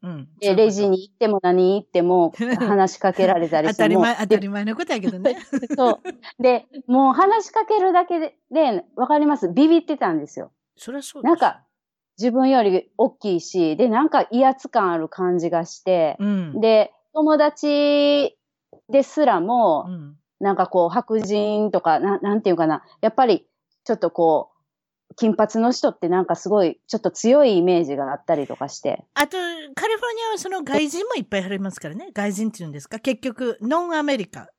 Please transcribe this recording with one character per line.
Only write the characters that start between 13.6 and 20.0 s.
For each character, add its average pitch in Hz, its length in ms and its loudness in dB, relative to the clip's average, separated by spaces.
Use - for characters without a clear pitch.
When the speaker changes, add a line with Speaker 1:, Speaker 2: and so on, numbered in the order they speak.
Speaker 2:
で、 240 120 2
な 233 160 2
ん 311 40 2
か 269 220 0
威 247 140 2
圧 262 240 0
感 196 240 0
あ 170 60 -2
る 160 100 -6
感 180 300 -2
じ 165 120 -2
が 165 140 -2
し - 200 -20
て、 170 360 0
Speaker 1:
う 202 60 -4
ん。 190 340 -4
Speaker 2:
で、 220 320 4
友 311 260 2
達 285 1000 2
で 269 140 4
す 302 220 0
ら 220 160 4
も、 196 480 2
Speaker 1:
う - 20 -12
ん。 151 260 -16